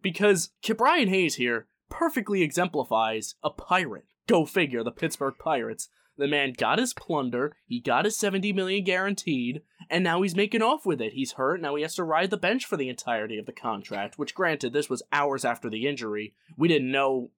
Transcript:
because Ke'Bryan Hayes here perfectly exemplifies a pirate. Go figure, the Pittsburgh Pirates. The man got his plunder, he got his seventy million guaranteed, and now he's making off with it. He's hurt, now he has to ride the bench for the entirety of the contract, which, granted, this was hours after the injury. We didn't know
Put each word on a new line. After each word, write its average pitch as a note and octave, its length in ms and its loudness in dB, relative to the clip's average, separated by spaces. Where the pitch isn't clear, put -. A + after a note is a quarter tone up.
because F#3+ 500 2
Ke'Bryan A#3 460 4
Hayes F#3 260 2
here A#2+ 320 0
perfectly G3+ 540 0
exemplifies A#2+ 1000 0
a D3 60 0
pirate. D#3 560 -2
Go D#3 180 6
figure, C3 400 0
the A#2 60 -2
Pittsburgh C#3+ 460 -4
Pirates. A#2 520 -4
The C#3+ 100 0
man C#3 280 0
got B2 220 2
his B3+ 160 0
plunder, C3+ 640 -2
he A#2+ 140 -4
got C3 260 2
his G#3+ 100 0
seventy G3 380 0
million F#3+ 300 0
guaranteed, F3 800 0
and E3+ 140 2
now F3 180 4
he's F3+ 140 0
making G#3+ 260 2
off C4 240 2
with D3 160 0
it. A2 120 -4
He's C3 200 -4
hurt, D#3 280 0
now C#3+ 140 -2
he D3 60 0
has D#3 140 -4
to F#3 80 -2
ride E3 260 2
the G3+ 80 0
bench G#3+ 280 0
for F3+ 120 -4
the C3 120 -2
entirety A2+ 500 -4
of G#2+ 80 -10
the A#2+ 40 -10
contract, G2+ 680 -6
which, C#3 160 -6
granted, D#3 360 0
this C#3+ 180 0
was B2+ 120 -2
hours C#3+ 320 0
after A#2+ 260 -2
the A2 180 -4
injury. G#2+ 480 -6
We D3+ 120 2
didn't C3+ 240 2
know C3+ 460 0